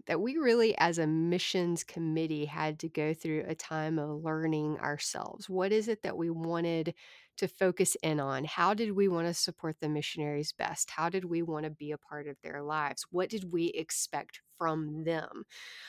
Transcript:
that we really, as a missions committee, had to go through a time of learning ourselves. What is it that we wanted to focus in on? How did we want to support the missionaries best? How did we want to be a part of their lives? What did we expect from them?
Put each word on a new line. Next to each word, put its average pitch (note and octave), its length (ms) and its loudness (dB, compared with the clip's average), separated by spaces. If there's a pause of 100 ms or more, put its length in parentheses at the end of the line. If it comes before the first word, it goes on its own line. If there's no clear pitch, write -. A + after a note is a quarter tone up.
that E3 160 0
we C4 160 0
really, A#3 400 6
as E3+ 220 4
a D#3+ 80 4
missions E3+ 760 2
committee, D#3+ 600 -2
had D3+ 340 -2
to E3 80 -4
go D#3 280 0
through D#3 320 -2
a D#3+ 80 -2
time D#3 420 -2
of D3+ 260 -4
learning D#3 540 0
ourselves. - 720 -4
What F#3 220 2
is G#3+ 160 4
it A3 160 -2
that - 120 -4
we E3+ 140 0
wanted E3 640 0 (440)
to F#3+ 100 0
focus F#3 560 4
in D#3 160 4
on? C3+ 260 0
How F3+ 300 4
did G#3+ 160 0
we G3 160 6
want E3+ 200 2
to F3 60 0
support - 460 -2
the D#3 100 -2
missionaries D3 640 -2
best? - 400 -4
How E3 180 0
did F#3 160 -2
we E3+ 160 0
want D#3+ 220 -2
to D#3 80 -4
be D3 200 -8
a D3 60 -6
part D3 300 -10
of C#3 160 -10
their D3 180 -8
lives? D3 480 -2
What F3+ 200 0
did F#3 220 -6
we E3+ 160 2
expect - 720 -6 (180)
from D#3+ 440 -2
them? D#3+ 420 -4 (440)